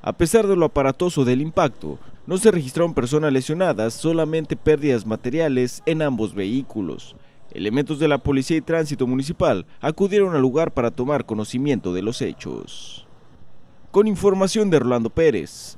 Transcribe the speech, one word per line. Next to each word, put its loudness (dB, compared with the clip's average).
A -4
pesar 2
de 4
lo 4
aparatoso 0
del 4
impacto, -2
no -2
se 6
registraron 0
personas 2
lesionadas, 0
solamente 0
pérdidas 2
materiales -2
en 0
ambos -2
vehículos. -6
Elementos -2
de 2
la 4
policía 0
y 0
tránsito 0
municipal 0
acudieron 2
al 4
lugar 2
para 0
tomar -2
conocimiento -2
de -2
los -4
hechos. -10
Con 4
información 2
de 6
Rolando 2
Pérez, 0